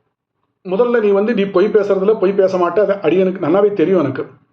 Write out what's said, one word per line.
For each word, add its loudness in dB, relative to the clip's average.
முதல்ல -2
நீ 0
வந்து 0
நீ -2
பொய் 0
பேசுறதுல 0
பொய் 0
பேச 0
மாட்ட, -2
அது 2
அடியனுக்கு 0
நல்லாவே 2
தெரியும் 0
எனக்கு. -4